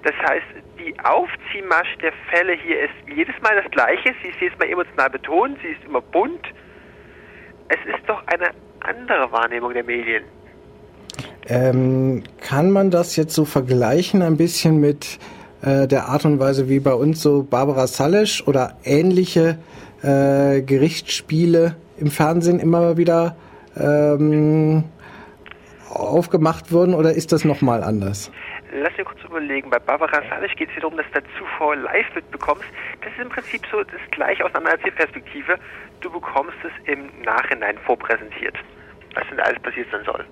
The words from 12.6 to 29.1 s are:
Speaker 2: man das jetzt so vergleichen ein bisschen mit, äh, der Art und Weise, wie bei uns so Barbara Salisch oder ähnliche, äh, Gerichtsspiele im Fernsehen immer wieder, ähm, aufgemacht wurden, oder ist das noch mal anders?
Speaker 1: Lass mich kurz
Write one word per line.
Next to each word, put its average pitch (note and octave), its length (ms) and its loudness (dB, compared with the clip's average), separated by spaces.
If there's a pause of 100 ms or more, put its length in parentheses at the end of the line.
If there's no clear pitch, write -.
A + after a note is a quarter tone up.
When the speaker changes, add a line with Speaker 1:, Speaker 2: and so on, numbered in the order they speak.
Speaker 2:
man G3 200 4
das F3 260 2
jetzt D#3+ 180 0
so D#3 100 4
vergleichen C3 760 2
ein E3 160 4
bisschen D#3+ 440 4
mit, D3 380 0 (440)
äh, C#3 240 2
der C3 200 2
Art C#3+ 180 0
und D3 160 4
Weise, C3+ 280 2
wie C3+ 100 4
bei C3+ 140 2
uns D3+ 300 2
so C#3+ 200 4
Barbara C3 440 2
Salisch F3+ 600 2
oder C3 380 0
ähnliche, E3 760 4 (440)
äh, C#3 580 4
Gerichtsspiele E3 1160 2 (220)
im D3+ 100 0
Fernsehen E3+ 520 2
immer E3+ 380 4
wieder, E3 360 4 (420)
ähm, D3+ 1080 4 (1040)
aufgemacht D#3+ 800 0
wurden, F3+ 240 4
oder D#3+ 200 4
ist - 180 0
das D#3+ 120 2
noch D3+ 180 2
mal A#2 200 2
anders? G2+ 480 -2 (400)
Speaker 1:
Lass D3 280 -4
mich F#3+ 80 -6
kurz - 180 -18